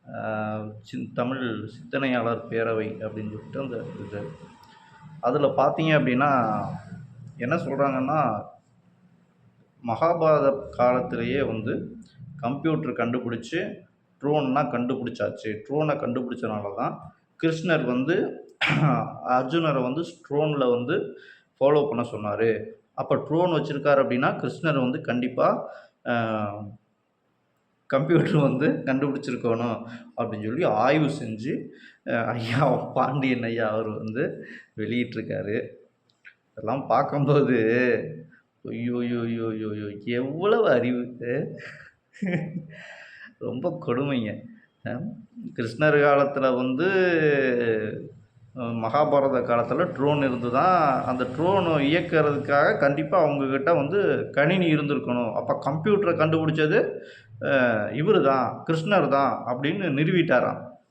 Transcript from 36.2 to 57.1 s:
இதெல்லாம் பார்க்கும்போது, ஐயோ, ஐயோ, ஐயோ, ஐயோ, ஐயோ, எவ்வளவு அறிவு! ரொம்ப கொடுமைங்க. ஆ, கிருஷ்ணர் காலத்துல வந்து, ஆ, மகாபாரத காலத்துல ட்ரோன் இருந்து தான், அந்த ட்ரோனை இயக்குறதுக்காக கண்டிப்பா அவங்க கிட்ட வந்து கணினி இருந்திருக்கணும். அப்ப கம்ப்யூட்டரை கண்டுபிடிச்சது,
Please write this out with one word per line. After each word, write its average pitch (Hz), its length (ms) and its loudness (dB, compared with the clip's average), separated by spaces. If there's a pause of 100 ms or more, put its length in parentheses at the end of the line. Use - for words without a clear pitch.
இதெல்லாம் 120 340 -6
பார்க்கும்போது, 143 720 2 (1080)
ஐயோ, 117 340 -4
ஐயோ, 120 220 -2
ஐயோ, 117 280 -4
ஐயோ, 110 220 -6
ஐயோ, 104 340 -8
எவ்வளவு 156 680 0
அறிவு! 123 460 0 (2250)
ரொம்ப 127 480 -6
கொடுமைங்க. 123 540 -2 (480)
ஆ, 110 100 -6 (560)
கிருஷ்ணர் 147 420 2
காலத்துல 139 600 4
வந்து, 131 300 0 (1700)
ஆ, 123 40 -8
மகாபாரத 127 800 2
காலத்துல 120 500 0
ட்ரோன் 147 260 2
இருந்து 123 320 0
தான், 151 540 4
அந்த 127 200 -2
ட்ரோனை 170 540 2
இயக்குறதுக்காக 147 1000 2
கண்டிப்பா 151 420 2
அவங்க 143 260 2
கிட்ட 135 280 2
வந்து 156 560 2
கணினி 165 440 4
இருந்திருக்கணும். 123 580 0
அப்ப - 260 -2 (120)
கம்ப்யூட்டரை 170 460 2
கண்டுபிடிச்சது, 156 840 2 (460)